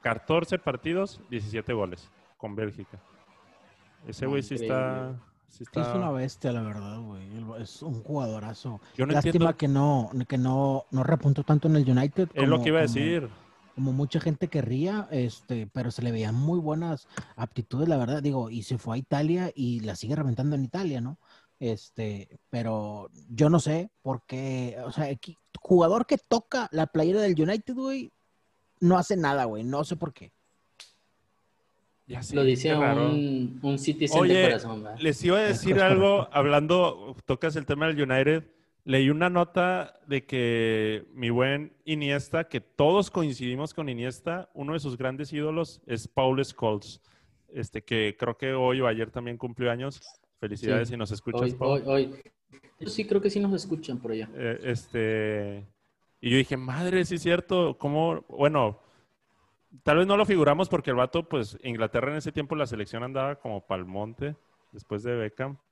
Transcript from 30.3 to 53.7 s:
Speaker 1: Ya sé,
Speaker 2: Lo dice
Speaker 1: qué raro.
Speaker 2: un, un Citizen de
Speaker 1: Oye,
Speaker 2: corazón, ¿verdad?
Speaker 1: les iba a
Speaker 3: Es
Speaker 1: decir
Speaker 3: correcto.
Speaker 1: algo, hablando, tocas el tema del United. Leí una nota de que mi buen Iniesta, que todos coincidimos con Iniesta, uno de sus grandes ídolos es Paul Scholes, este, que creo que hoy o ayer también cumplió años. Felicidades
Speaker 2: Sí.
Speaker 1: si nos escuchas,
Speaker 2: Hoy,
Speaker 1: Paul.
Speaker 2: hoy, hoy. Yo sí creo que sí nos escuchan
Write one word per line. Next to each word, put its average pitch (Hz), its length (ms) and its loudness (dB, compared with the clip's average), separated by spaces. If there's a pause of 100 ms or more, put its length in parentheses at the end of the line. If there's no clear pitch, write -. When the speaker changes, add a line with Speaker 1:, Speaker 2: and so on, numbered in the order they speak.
Speaker 1:
Ya 123 160 -10
sé, - 120 -6
Speaker 2:
Lo 139 80 4
dice 131 260 4
Speaker 1:
qué 151 60 4
raro. 123 340 4
Speaker 2:
un, 139 520 0
un 139 160 0
Citizen 156 460 0
de 180 100 6
Speaker 1:
Oye, 185 140 6
Speaker 2:
corazón, 113 360 -2
¿verdad? 107 160 -12
Speaker 1:
les 151 240 0
iba 175 140 4
a 214 100 4
Speaker 3:
Es 202 120 0
Speaker 1:
decir 190 180 2
Speaker 3:
correcto. 190 160 6
Speaker 1:
algo, 196 380 4
hablando, 147 840 2 (100)
tocas 151 300 0
el 151 120 -6
tema 147 200 0
del 151 140 0
United. 139 440 2 (400)
Leí 135 260 4
una 165 180 2
nota 180 800 0
de 139 180 -4
que 113 880 0
mi 123 160 -2
buen 135 440 0 (120)
Iniesta, 151 640 -2
que 123 140 -6
todos 185 500 2
coincidimos 135 640 -4
con 151 140 -6
Iniesta, 131 640 -8
uno 147 180 -6
de 165 60 -2
sus 139 180 -6
grandes 131 340 -6
ídolos 156 540 -4
es 113 220 -6
Paul 131 360 2
Scholes, - 560 -4 (540)
este, 73 300 -8
que 107 340 -2
creo 120 200 -6
que 131 160 -4
hoy 127 280 2
o 127 60 4
ayer 113 240 -2
también 120 260 -10
cumplió 120 320 -4
años. 131 320 -6 (380)
Felicidades 107 480 -2
Speaker 2:
Sí. 123 60 -6
Speaker 1:
si 123 40 -8
nos 110 140 -6
escuchas, 117 300 -4
Speaker 2:
Hoy, 123 120 0
Speaker 1:
Paul. 135 180 0
Speaker 2:
hoy, 139 140 0
hoy. 135 300 0 (640)
Yo 190 100 -8
sí 214 160 -4
creo 202 160 2
que 202 80 2
sí 202 100 -2
nos 196 140 2
escuchan 156 460 -4